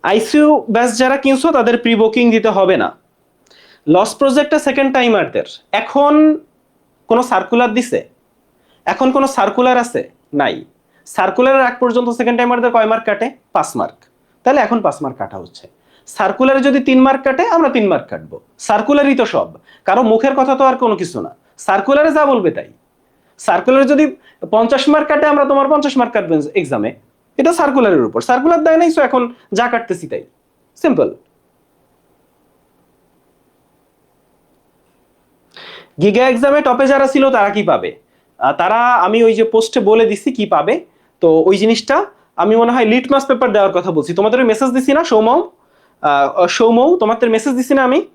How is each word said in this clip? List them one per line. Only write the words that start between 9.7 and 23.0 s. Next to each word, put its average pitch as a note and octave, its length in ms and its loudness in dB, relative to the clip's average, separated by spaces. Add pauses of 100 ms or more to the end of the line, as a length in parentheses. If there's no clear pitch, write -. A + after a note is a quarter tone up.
আছে? - 160 -6 (400)
নাই। A2 140 -2 (600)
সার্কুলারের B3+ 540 2
আগ B3 120 -10
পর্যন্ত A#3+ 280 -2 (100)
সেকেন্ড A#3+ 200 -2
টাইমারদের A#3+ 360 0
কয় A3 160 2
মার্ক A3+ 180 -2
কাটে? G#3 180 -4 (280)
পাঁচ D#3+ 140 -2 (100)
মার্ক। - 180 -6 (460)
তাহলে C4+ 220 2
এখন A3+ 200 -2
পাঁচ C#3+ 180 -2
মার্ক C3 180 -10
কাটা F#2+ 220 -12
হচ্ছে। - 220 -20 (420)
সার্কুলারে C4 600 0
যদি C#4 200 2
তিন C4 180 4
মার্ক C4+ 200 2
কাটে, C4+ 180 0 (120)
আমরা D#4+ 200 2
তিন A3 160 0
মার্ক D3 200 -2
কাটবো। D#2+ 260 -16 (300)
সার্কুলারই C#4 540 0
তো A3 120 2
সব, A2+ 140 -2 (400)
কারো G#3 140 2 (100)
মুখের A3+ 280 0
কথা C4+ 200 0
তো C#4 100 2
আর C4 140 0
কোনো A3 180 0
কিছু E3 240 -8
না। - 60 -16 (340)
সার্কুলারে C#4 520 0
যা D4+ 140 2
বলবে G3+ 260 0
তাই। - 120 -14 (680)